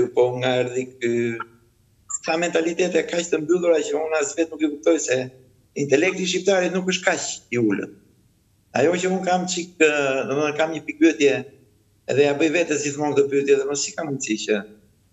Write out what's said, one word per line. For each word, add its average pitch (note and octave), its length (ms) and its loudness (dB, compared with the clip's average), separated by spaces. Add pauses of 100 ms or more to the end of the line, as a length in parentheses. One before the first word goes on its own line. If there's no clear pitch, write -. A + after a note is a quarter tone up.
po B2 260 2
nga B2+ 220 -2
erdhi B2+ 340 -2
ky. A#2 240 -4 (960)
Ka - 260 -4
mentalitete E3+ 680 0
kaq F3 200 -4
të D#3 160 0
mbyllura E3+ 400 2
që D3 160 -2
unë D#3 220 -2
as C#3+ 160 -2
vetë D#3+ 180 -2
nuk D#3 100 -12
e D#3 80 2
kuptoj D#3+ 280 2
se C3 200 -2 (580)
intelekti F3 500 2
i - 20 -2
shqiptarit F3+ 460 0
nuk F#3 160 -2
është F3+ 160 -4
kaq F3 220 0 (200)
i A#2+ 100 -4
ulët. G#2+ 360 0 (800)
Ajo F3+ 180 4
që F3+ 180 -2
unë F#3 160 -2
kam F3+ 200 0
çik, - 320 -8
ë, D#3 140 4 (320)
domethënë D3 340 -2
kam D#3+ 160 0
një D3+ 100 -8
pikpyetje D3+ 520 2 (720)
edhe B2+ 160 4
ja C#3+ 100 4
bëj D#3 180 2
vetes D3 320 0
gjithmonë C#3+ 320 -2
këtë C#3 140 4
pyetje C#3 280 2
dhe C3+ 80 -4
mos C#3+ 180 -4
i - 100 -8
kam D#3+ 140 -8
mundësi B2+ 300 -4
që G#2+ 220 -2 (540)